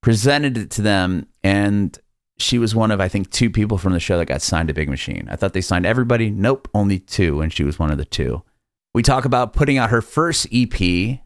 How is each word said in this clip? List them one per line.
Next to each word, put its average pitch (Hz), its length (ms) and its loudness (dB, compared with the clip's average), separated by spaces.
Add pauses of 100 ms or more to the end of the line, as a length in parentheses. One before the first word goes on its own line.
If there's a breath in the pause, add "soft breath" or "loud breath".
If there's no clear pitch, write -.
presented 131 560 2
it 104 140 -8
to 107 100 -4
them, 92 460 0 (160)
and 101 540 0 (400)
she - 200 -2
was 113 180 0
one 110 160 2
of, 101 80 0
I 95 80 2
think, 95 240 -4
two 117 180 2
people 107 280 0
from 92 160 0
the 87 60 0
show 87 180 0
that 85 80 0
got - 160 -4
signed 82 260 0
to 76 60 -4
Big 73 160 -2
Machine. - 400 -6
I - 60 -8
thought 98 180 -2
they 95 80 -2
signed 90 240 0
everybody. 117 440 0
Nope, 104 440 -2
only 98 260 2
two, 78 420 0
and 80 120 -2
she 73 100 -2
was 71 160 -2
one 76 120 0
of 71 60 -2
the 69 80 -6
two. 64 380 -4 (500)
We 117 100 0
talk 127 220 2
about 123 280 0
putting 143 240 2
out 117 120 0
her 113 120 2
first - 500 -2
E 123 140 2
P 95 600 -2